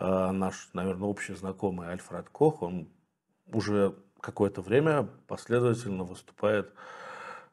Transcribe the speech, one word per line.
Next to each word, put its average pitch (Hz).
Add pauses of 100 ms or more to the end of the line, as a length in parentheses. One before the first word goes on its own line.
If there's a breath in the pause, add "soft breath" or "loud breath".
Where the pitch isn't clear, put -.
э, 92
наш, 95
наверное, 95
общий 101
знакомый 92
Альфред 87
Кох, 151
он 87 (640)
уже 104 (260)
какое-то 98
время 139 (240)
последовательно 113
выступает 101 (800 loud breath)